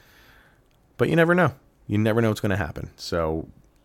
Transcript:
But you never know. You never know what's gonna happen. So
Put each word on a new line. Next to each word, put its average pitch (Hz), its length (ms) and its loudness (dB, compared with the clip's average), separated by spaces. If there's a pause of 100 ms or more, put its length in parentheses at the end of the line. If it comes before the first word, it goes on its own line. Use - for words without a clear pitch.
(960)
But 160 120 0
you 156 80 0
never 170 180 4
know. 180 200 2 (320)
You 104 120 -2
never 110 220 2
know 113 80 2
what's 107 120 -2
gonna 98 160 -2
happen. - 400 -8
So 80 520 -4 (360)